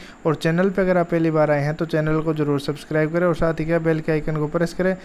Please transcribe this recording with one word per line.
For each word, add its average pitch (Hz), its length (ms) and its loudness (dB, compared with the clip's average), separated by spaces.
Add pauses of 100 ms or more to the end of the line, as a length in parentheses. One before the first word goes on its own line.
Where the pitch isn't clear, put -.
(260)
और 156 80 2
channel 170 360 0
पे 190 120 0
अगर 185 140 2
आप 175 140 2
पहली 165 200 2
बार 151 200 2
आए 147 120 2
हैं, 151 120 -2
तो 165 100 -4
channel 156 380 0
को 160 120 0
ज़रूर 147 260 0
subscribe 156 520 -2
करें 175 140 2
और 170 80 2
साथ 165 260 0
ही 160 40 -2
क्या 165 140 0
bell 160 220 0
के 160 120 -2
आइकन 156 240 -2
को 151 120 -2
press 170 260 -2
करें, 185 200 0 (100)